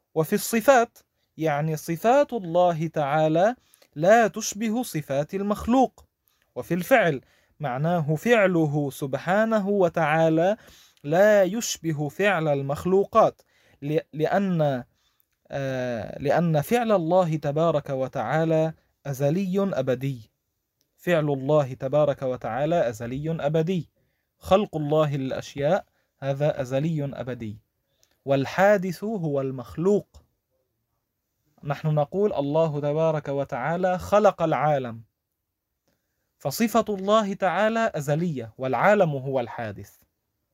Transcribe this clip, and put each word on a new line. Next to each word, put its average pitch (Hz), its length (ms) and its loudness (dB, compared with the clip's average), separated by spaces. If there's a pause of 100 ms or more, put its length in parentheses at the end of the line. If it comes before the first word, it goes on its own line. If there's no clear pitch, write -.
(140)
وفي 156 180 -2
الصفات، 233 680 2 (380)
يعني 156 400 -2
صفات 233 560 0
الله 175 540 0
تعالى 156 720 2 (380)
لا 202 340 4
تشبه 220 540 -4
صفات 151 520 -4
المخلوق. 208 680 0 (500)
وفي 127 200 -6
الفعل، 180 460 2 (400)
معناه 147 540 -2
فعله 165 760 2
سبحانه 190 800 -2
وتعالى 165 880 2 (480)
لا 196 380 6
يشبه 165 640 -4
فعل 175 400 0
المخلوقات، 151 920 0 (400)
ل-، 151 160 -2 (140)
لأن، 156 720 0 (640)
آه، 127 680 -6
لأن 156 420 0
فعل 226 320 0
الله 175 440 2
تبارك 151 540 -2
وتعالى 147 840 -2 (340)
أزلي 180 640 -2
أبدي. 131 580 -4 (640)
فعل 156 340 0
الله 139 440 0
تبارك 143 480 0
وتعالى 131 640 -2
أزلي 123 420 -8 (160)
أبدي. 160 500 -2 (420)
خلق 196 380 0
الله 151 400 0
للأشياء 139 680 -4 (340)
هذا 139 420 -2
أزلي 139 440 -2
أبدي، 120 540 -10 (640)
والحادث 175 800 0
هو 165 360 -4
المخلوق. 135 840 -4 (1400)
نحن 147 240 -4
نقول 180 440 0
الله 147 480 0
تبارك 151 480 -2
وتعالى 147 720 -2
خلق 196 440 2
العالم، 135 600 0 (1400)
فصفة 220 500 0
الله 202 460 0
تعالى 214 600 0
أزلية 147 640 -4
والعالم 156 520 4
هو 135 300 -4
الحادث. 110 560 -10 (580)